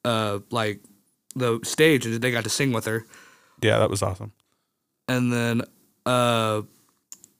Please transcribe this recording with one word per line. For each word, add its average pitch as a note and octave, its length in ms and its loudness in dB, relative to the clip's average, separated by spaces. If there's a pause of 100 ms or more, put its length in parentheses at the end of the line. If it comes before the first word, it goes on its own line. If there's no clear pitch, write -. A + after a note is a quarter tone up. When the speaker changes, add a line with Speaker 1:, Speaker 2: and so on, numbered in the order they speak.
Speaker 1:
uh, A2 340 -2 (140)
like, G#2+ 280 -4 (540)
the A#2+ 300 -2
stage, D3+ 420 4
and A#2 160 -4
they B2+ 80 0
got A#2 140 -2
to G#2+ 60 -6
sing C#3 200 0
with A2+ 140 -2
her. A2+ 200 -4 (560)
Speaker 2:
Yeah, G#2+ 200 4
that G#2+ 100 4
was G2+ 100 -4
awesome. G2+ 300 -4 (800)
Speaker 1:
And B2 240 0
then, A#2 300 0 (420)
uh, A#2 580 2 (760)